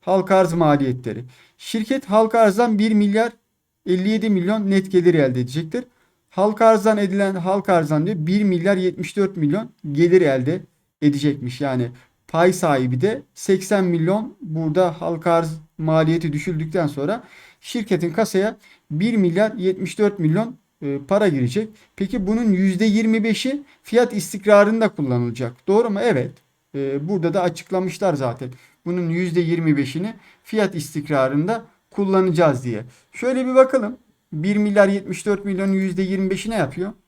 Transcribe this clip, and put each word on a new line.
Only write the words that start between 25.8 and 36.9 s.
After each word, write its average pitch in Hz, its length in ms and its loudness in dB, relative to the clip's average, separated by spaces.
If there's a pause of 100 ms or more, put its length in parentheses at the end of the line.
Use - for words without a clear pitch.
mu? 202 120 -4
Evet. 139 300 0 (420)
E, 139 340 -6
burada 170 260 -2
da 190 80 0
açıklamışlar 185 720 -4
zaten. 127 360 -6 (340)
Bunun 175 240 -4
yüzde 175 320 0
yirmi 165 360 2
beşini 160 380 -4 (300)
fiyat 202 300 -2
istikrarında 151 880 -2 (260)
kullanacağız 180 760 2
diye. 117 200 -6 (280)
Şöyle 254 340 -2
bir 254 80 -4
bakalım. 254 420 4 (360)
Bir 175 240 -2
milyar 208 320 4
yetmiş 196 380 -4
dört 202 180 -2
milyonun 196 280 -2
yüzde 190 300 -2
yirmi 190 280 -2
beşi 196 200 -6
ne 226 40 -6
yapıyor? 180 380 -4 (160)